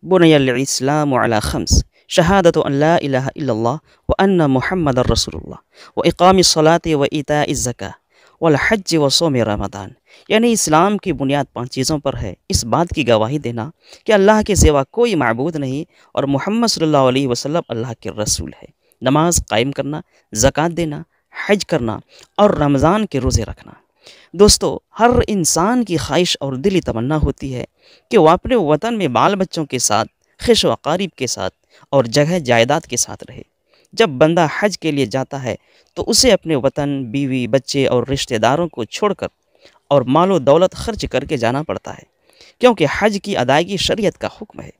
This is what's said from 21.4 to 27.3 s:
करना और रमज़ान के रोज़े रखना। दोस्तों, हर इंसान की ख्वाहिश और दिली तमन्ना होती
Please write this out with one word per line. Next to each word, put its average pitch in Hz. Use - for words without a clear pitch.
करना 117
और 202
रमज़ान 151
के 139
रोज़े 123
रखना। -
दोस्तों, 190
हर 240
इंसान 202
की 180
ख्वाहिश 165
और 139
दिली 180
तमन्ना 123
होती 143